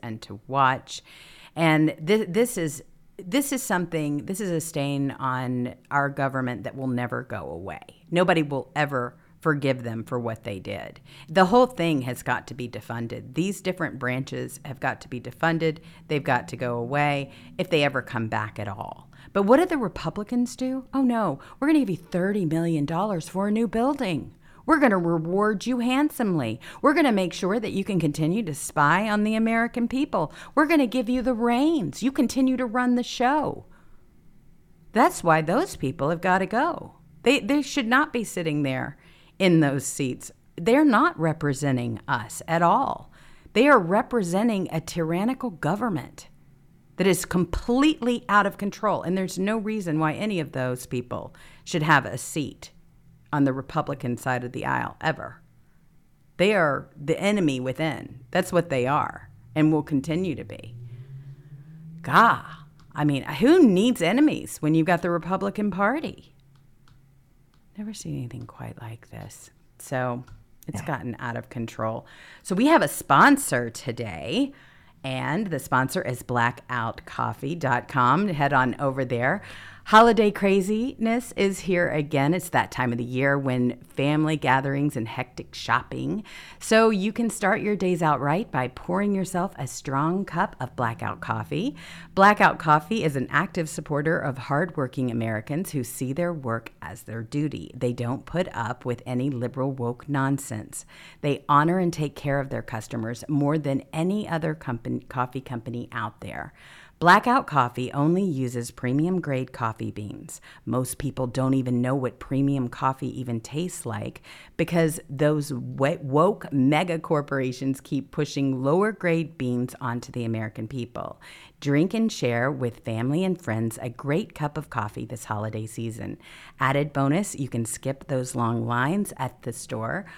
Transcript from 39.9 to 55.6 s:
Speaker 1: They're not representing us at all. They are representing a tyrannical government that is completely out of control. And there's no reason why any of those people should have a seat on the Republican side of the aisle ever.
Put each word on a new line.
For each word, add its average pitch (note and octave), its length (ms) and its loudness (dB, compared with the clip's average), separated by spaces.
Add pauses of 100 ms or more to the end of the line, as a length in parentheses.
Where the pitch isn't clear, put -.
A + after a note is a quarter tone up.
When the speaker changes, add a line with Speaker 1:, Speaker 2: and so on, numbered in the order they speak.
Speaker 1:
They're A#3+ 300 4
not C#4+ 340 4
representing C#3 880 0
us - 400 -4
at E3 140 0
all. G3+ 500 2 (420)
They C4 140 6
are C4+ 120 10
representing F#3+ 920 0
a D#3+ 100 -2
tyrannical F#3+ 680 -2
government F#3 800 -4 (680)
that F#3+ 100 2
is F3+ 180 4
completely A#3+ 1040 2
out G3+ 160 4
of G3 120 -4
control. G3 440 -2
And F#3+ 160 -2
there's F#3 220 -4
no G#3 180 0
reason G3 420 -2
why D#3 140 2
any G3+ 260 -2
of C#3+ 120 -4
those B2+ 340 -4
people - 500 -6 (300)
should D#3 180 0
have D3 220 6
a G#2 120 -6
seat - 540 -8 (600)
on C#3+ 140 4
the C3 80 4
Republican C3+ 600 -4
side B2 280 -2
of B2 80 -8
the - 140 -8
aisle C3 360 -2
ever. - 400 -6 (960)